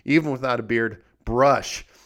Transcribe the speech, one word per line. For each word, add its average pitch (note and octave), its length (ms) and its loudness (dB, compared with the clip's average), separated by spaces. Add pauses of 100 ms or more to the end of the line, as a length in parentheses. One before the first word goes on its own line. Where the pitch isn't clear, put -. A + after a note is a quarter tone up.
even D3+ 280 0
without B2+ 260 -2
a A#2+ 40 -6
beard A2+ 400 -2 (220)
brush. B2+ 640 0 (200)